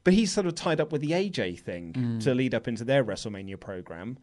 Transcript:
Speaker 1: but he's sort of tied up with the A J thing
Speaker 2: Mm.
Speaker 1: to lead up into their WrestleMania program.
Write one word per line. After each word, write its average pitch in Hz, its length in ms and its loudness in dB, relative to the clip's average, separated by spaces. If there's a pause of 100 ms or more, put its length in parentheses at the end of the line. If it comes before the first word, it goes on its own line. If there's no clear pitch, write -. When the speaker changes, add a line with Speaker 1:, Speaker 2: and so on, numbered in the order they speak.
Speaker 1:
but 180 100 6
he's 208 180 4
sort 202 140 0
of 170 100 0
tied 165 260 0
up 151 100 -2
with 147 100 0
the 151 120 0
A 190 160 0
J 95 260 -2
thing 85 380 -10
Speaker 2:
Mm. 117 300 0
Speaker 1:
to 123 120 4
lead 127 180 2
up 113 140 -2
into 117 160 -4
their 131 200 4
WrestleMania 98 560 -6
program. 92 640 -10